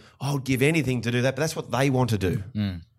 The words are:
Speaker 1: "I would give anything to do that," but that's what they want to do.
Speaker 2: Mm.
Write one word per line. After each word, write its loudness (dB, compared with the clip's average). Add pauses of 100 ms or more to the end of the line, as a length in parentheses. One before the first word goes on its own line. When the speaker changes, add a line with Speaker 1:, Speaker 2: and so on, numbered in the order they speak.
(200)
Speaker 1:
"I -2
would -2
give 0
anything 2
to -2
do 0
that," 0
but -4
that's -2
what -8
they 2
want 2
to 2
do. 0 (140)
Speaker 2:
Mm. -2 (180)